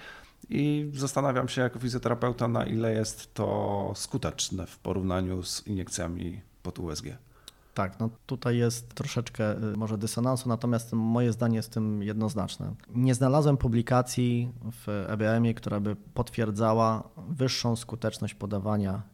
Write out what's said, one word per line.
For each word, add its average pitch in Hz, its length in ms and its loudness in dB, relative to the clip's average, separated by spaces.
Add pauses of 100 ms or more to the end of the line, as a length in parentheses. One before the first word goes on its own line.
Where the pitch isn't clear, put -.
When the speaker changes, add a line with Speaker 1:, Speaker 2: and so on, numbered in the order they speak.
(480)
Speaker 1:
i 147 460 2
zastanawiam 131 540 0
się - 140 -2
jako 120 160 0
fizjoterapeuta, 120 680 0
na 117 180 2
ile 113 260 2
jest - 420 -2
to 101 600 0
skuteczne - 720 -4
w - 120 -18
porównaniu 92 640 0
z - 240 -8
iniekcjami 90 720 -4 (220)
pod 90 160 -6
U 85 120 -4
S 73 100 -6
G. - 160 -10 (580)
Speaker 2:
Tak, 95 260 -2
no 113 100 0 (160)
tutaj 120 320 0
jest 120 360 0
troszeczkę, 113 640 -2 (160)
y, 101 40 -4
może 107 220 -2
dysonansu, 123 500 0
natomiast 117 440 0
moje 117 400 2
zdanie 117 240 2
jest 110 140 -2
w - 40 -10
tym 107 280 0
jednoznaczne. 104 720 -2 (200)
Nie 127 200 4
znalazłem 139 420 6
publikacji 120 960 2 (200)
w 104 360 -6
E 107 80 -2
B 110 200 4
M-ie, 117 180 4
która 104 260 -2
by 104 160 0 (180)
potwierdzała 113 960 2 (200)
wyższą 127 480 0
skuteczność 110 580 -4
podawania 101 680 -2 (120)